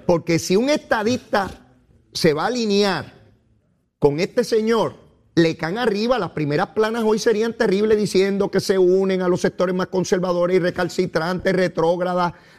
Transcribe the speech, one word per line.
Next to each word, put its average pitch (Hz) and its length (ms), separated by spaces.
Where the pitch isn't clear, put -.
porque 170 320
si 175 180
un 247 140
estadista 214 800
se 160 200
va 151 100
a 190 40
alinear 202 640
con 143 220
este 196 240
señor, 220 540
le 165 240
caen 170 220
arriba, 240 400
las 170 120
primeras 151 360
planas 220 360
hoy 214 140
serían 226 360
terribles 214 440
diciendo 196 540
que 196 80
se 190 180
unen 185 460
a 185 40
los 180 140
sectores 185 340
más 185 120
conservadores 180 680
y 185 40
recalcitrantes, 180 920
retrógradas 180 800